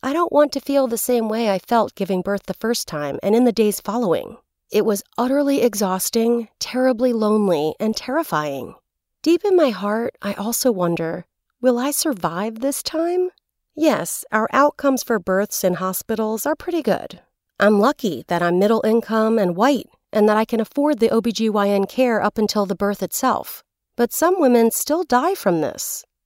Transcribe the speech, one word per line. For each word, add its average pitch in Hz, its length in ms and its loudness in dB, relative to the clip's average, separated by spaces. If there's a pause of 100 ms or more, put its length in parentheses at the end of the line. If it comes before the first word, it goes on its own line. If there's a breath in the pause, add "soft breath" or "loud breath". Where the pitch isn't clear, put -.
I 262 120 -4
don't 339 180 0
want 294 220 4
to 277 80 -6
feel 277 260 0
the 226 100 -2
same 240 300 0
way 220 240 -2
I 190 80 0
felt - 360 0
giving 185 260 -2
birth 196 240 -4
the 190 80 -6
first - 340 -4
time 147 340 -6
and 202 140 2
in 247 80 4
the 247 80 4
days 208 300 0
following. 202 560 -2 (340)
It 202 140 2
was 202 180 -2 (140)
utterly 277 440 2
exhausting, 226 880 0 (120)
terribly 254 520 0
lonely, 208 680 2
and 220 180 -2
terrifying. 151 800 -4 (460)
Deep 330 220 2
in 392 140 4
my 311 120 4
heart, 208 520 -4
I 202 120 -6
also 233 380 -2
wonder, 170 540 -2 (340)
will 240 200 2
I 262 100 -2
survive 214 720 -4
this 269 240 -4
time? 349 460 -2 (460)
Yes, 285 560 0
our 220 220 0
outcomes 269 480 2
for 226 160 -2
births 190 460 -2
in 180 100 2
hospitals 214 720 -4
are 311 100 0
pretty 330 280 -4
good. - 360 -2 (400)
I'm 202 200 4
lucky 208 480 0
that 175 160 0
I'm 175 160 2
middle 214 260 2
income 220 540 2
and 180 160 0
white, 240 340 0 (240)
and 214 160 4
that 214 80 2
I 220 80 2
can 226 140 -4
afford 285 400 0
the 226 100 4
O 226 100 2
B 226 120 -2
G 220 180 -2
Y 202 200 0
N 196 160 2
care 240 360 0
up 202 160 -2
until 208 300 0
the 190 80 -4
birth 202 260 -2
itself. - 640 -4 (320)
But 240 180 0
some 370 260 2
women 240 300 6
still 311 340 -2
die 294 300 2
from 175 280 0
this. - 440 -6 (200)